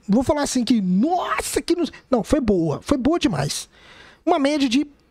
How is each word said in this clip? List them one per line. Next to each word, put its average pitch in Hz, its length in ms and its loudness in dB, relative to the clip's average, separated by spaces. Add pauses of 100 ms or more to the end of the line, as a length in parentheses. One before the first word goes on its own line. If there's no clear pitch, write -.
Vou 208 140 4
falar 294 220 0
assim 254 200 -2
que, 226 200 2
nossa, 320 800 0
que... 339 120 0
não... 349 100 -2 (260)
Não, 233 120 2
foi 302 160 0
boa. 170 440 0
Foi 285 120 0
boa 277 220 0
demais. 147 500 -4 (560)
Uma 339 140 2
média 277 320 0
de 277 160 0 (260)